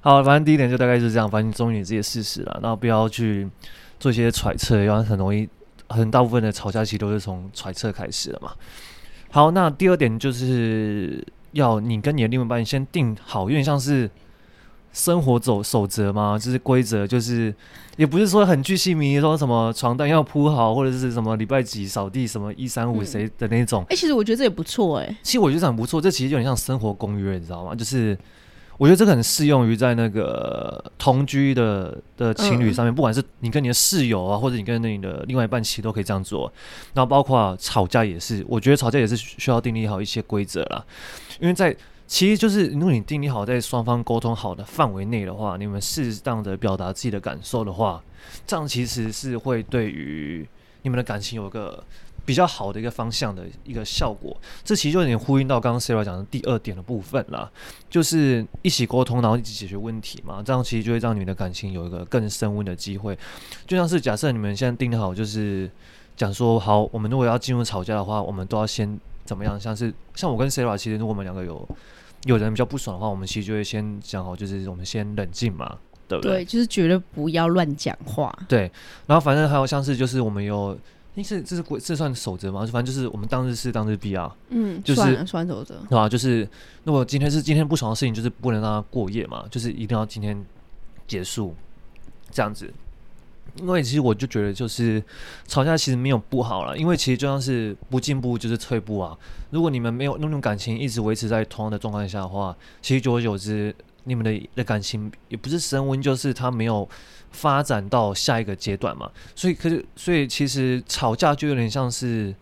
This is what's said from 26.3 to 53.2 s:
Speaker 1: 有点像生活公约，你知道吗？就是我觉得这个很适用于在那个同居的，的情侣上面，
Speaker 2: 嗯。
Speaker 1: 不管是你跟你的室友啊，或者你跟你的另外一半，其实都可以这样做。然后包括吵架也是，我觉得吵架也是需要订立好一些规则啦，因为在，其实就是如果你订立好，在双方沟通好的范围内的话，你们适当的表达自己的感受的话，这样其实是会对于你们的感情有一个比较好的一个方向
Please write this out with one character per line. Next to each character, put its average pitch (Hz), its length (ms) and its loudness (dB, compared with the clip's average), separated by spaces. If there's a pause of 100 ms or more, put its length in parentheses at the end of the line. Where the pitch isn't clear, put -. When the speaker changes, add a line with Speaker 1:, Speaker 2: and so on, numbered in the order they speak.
Speaker 1:
有 147 60 2
点 120 60 2
像 131 120 2
生 127 220 -2
活 107 140 0
公 104 260 -4
约， 98 180 0
你 85 80 -6
知 82 60 -12
道 87 140 -8
吗？ 87 100 -8
就 113 100 -4
是 110 320 0 (600)
我 139 120 8
觉 - 40 12
得 185 40 10
这 202 80 8
个 202 80 8
很 120 100 4
适 147 240 2
用 131 220 6
于 113 80 4
在 120 180 4
那 117 140 2
个 62 920 -4
同 135 280 4
居 139 280 2
的， 101 420 0 (200)
的 113 180 0
情 110 260 4
侣 113 120 4
上 120 120 2
面， 117 80 4
Speaker 2:
嗯。 - 20 0
Speaker 1:
不 147 80 2
管 117 100 4
是 127 100 0 (180)
你 117 100 -2
跟 147 120 2
你 131 40 0
的 120 80 2
室 151 320 4
友 101 180 2
啊， 101 140 2
或 127 100 2
者 123 80 0
你 107 80 -4
跟 117 180 0
你 107 180 -2
的 95 260 -6
另 127 100 -2
外 123 80 4
一 - 20 -2
半， 117 160 0
其 - 140 -4
实 107 60 -8
都 110 100 -2
可 107 80 -2
以 98 40 0
这 101 100 -2
样 95 80 -2
做。 - 300 -6 (400)
然 131 120 4
后 123 40 -2
包 139 120 6
括 113 380 2
吵 - 260 2
架 113 200 4
也 90 140 -4
是， 98 300 -4
我 113 120 0
觉 123 100 4
得 143 60 8
吵 117 120 0
架 127 100 2
也 123 60 4
是 110 120 2
需 - 340 -4
要 120 100 4
订 117 140 -2
立 113 140 -2
好 98 120 -2
一 107 40 -4
些 110 180 -4
规 101 220 -2
则 90 200 -6
啦， - 200 -8 (540)
因 165 80 0
为 180 80 4
在， 175 220 2 (320)
其 185 200 4
实 214 80 6
就 226 120 4
是 196 180 4
如 143 140 0
果 180 100 4
你 120 100 4
订 143 220 -4
立 143 60 -2
好， 110 180 -2
在 123 140 0
双 117 240 -2
方 120 180 2
沟 117 160 0
通 117 160 0
好 104 180 -6
的 95 120 -10
范 131 280 0
围 98 120 -6
内 110 200 -2
的 92 80 -8
话， 101 240 -6
你 101 120 -6
们 101 120 -6
适 117 360 -4
当 110 260 -4
的 98 140 -6
表 95 200 -2
达 95 160 -4
自 - 100 -10
己 117 100 -4
的 101 80 -6
感 73 200 -8
受 113 240 -4
的 101 80 -6
话， 90 300 0 (420)
这 - 120 -4
样 156 100 -4
其 123 180 -2
实 113 280 -4
是 123 260 -6
会 117 240 -2
对 110 260 -2
于 76 560 -8 (380)
你 135 80 -4
们 123 60 0
的 123 60 0
感 104 180 -6
情 113 200 -8
有 98 60 -8
一 98 40 -10
个 104 320 -12 (440)
比 139 80 0
较 175 120 4
好 101 260 -6
的 101 60 -8
一 110 40 -6
个 117 80 -4
方 117 200 -6
向 107 240 -4